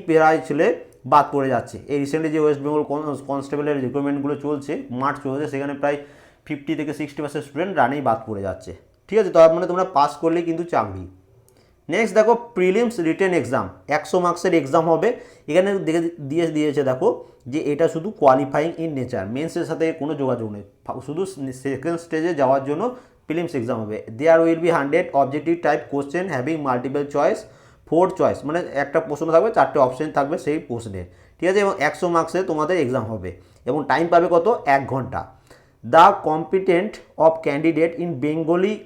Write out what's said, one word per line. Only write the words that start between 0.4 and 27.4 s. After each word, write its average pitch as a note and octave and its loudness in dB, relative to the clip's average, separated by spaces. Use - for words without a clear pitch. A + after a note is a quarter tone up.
ছেলে D3+ 0
বাদ D3 8
পড়ে C#3 0
যাচ্ছে। A#2 -4
এই C#3+ 0
রিসেন্টলি D#3 -2
যে D#3+ 2
ওয়েস্ট D3 2
বেঙ্গল D3+ 0
কন-, C#3+ -6
কনস্টেবলের C#3+ -2
রিক্রুটমেন্টগুলো C#3+ -2
চলছে, D3 -4
মার্চ C#3 -2
চলছে, C#3 -4
সেখানে C#3 -6
প্রায় C#3+ 0
ফিফটি D3 -6
থেকে D3+ -4
সিক্সটি D3+ -8
পার্সেন্ট C#3+ -6
স্টুডেন্ট F3+ -4
রানেই C3+ 0
বাদ A2+ 0
পড়ে G2+ -8
যাচ্ছে, F#2 -10
ঠিক G3 -4
আছে? F#3 0
তার E3 10
মানে F3+ -2
তোমরা F3+ 0
পাস D3 4
করলেই E3 0
কিন্তু E3 -4
চাকরি। G2 -2
নেক্সট G#3 0
দেখো A3 6
প্রিলিমস G3+ 2
রিটেন F3+ 2
এক্সাম, A#2 -2
একশো D3+ -2
মার্কসের F3 0
এক্সাম D3 2
হবে। D#3+ 2
এখানে F#3 2
দেখে D#3+ 2
দিয়ে E3 0
দিয়েছে D3 2
দেখো D3 0
যে D3 -2
এটা D3+ 2
শুধু E3 -6
qualifying C#3+ 4
in E3 -4
nature, A#2 -6
মেন্সের D#3+ -4
সাথে D#3 -2
কোনো D3 -4
যোগাযোগ A#2+ -2
নেই, G2+ -14
ফা-, B2+ -10
শুধু D3+ -6
সেকেন্ড C#3 -4
স্টেজে D#3+ -2
যাওয়ার C3+ 4
জন্য D3+ -2
প্রিলিমস E3 -4
এক্সাম A#2 -2
হবে। G#2+ -6
There E3 6
will E3 2
be F3+ 4
hundred C#3+ 0
objective D3 0
type D3+ 2
question C#3 -4
having C#3 -4
multiple C3 -2
choice, D#3 2